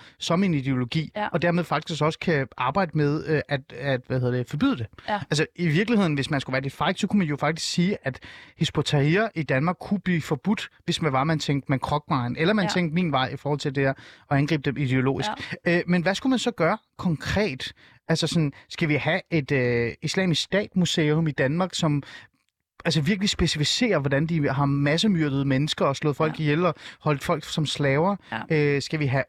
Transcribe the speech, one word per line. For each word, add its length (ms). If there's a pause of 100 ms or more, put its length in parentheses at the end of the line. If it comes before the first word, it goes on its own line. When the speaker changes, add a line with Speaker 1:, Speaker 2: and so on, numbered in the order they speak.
(180)
Speaker 1:
som 260
en 100
ideologi, 600
Speaker 2:
Ja. 160
Speaker 1:
og 100
dermed 220
faktisk 380
også 160
kan 280 (100)
arbejde 380
med, 320
øh, 220
at, 120 (120)
at, 340
hvad 140
hedder 160
det, 120
forbyde 280
det. 100 (220)
Speaker 2:
Ja. 60 (160)
Speaker 1:
Altså, 160 (100)
i 120
virkeligheden, 460
hvis 160
man 100
skulle 140
være 80
lidt 120
fræk, 240
så 80
kunne 120
man 100
jo 80
faktisk 360
sige, 300
at 160 (400)
Hizb 200
ut-Tahrir 560
i 80
Danmark 380
kunne 200
blive 220
forbudt, 460 (160)
hvis 180
man 100
var, 120
man 140
tænkte, 300
man 100
krokmaren, 600
eller 160
man 100
Speaker 2:
Ja. 60
Speaker 1:
tænkte 240
min 180
vej 160
i 80
forhold 240
til 140
det 100
her, 80 (360)
og 100
angribe 240
dem 140
ideologisk. 520 (380)
Speaker 2:
Ja. 120
Speaker 1:
Øh, 80
men 160
hvad 120
skulle 160
man 80
så 120
gøre 280 (200)
konkret? 720 (360)
Altså 180
sådan, 260 (160)
skal 200
vi 60
have 260 (100)
et, 220
øh, 400 (100)
islamisk 400
statmuseum 840
i 40
Danmark, 440
som 280 (840)
altså 160
virkelig 300
specificerer, 680
hvordan 280
de 220
har 180
massemyrdet 800
mennesker 380
og 120
slået 200
folk 220
Speaker 2:
Ja. 60
Speaker 1:
ihjel 220
og 80 (260)
holdt 240
folk 200
som 220
slaver? 500 (340)
Speaker 2:
Ja. 60 (180)
Speaker 1:
Øh, 80
skal 180
vi 60
have 220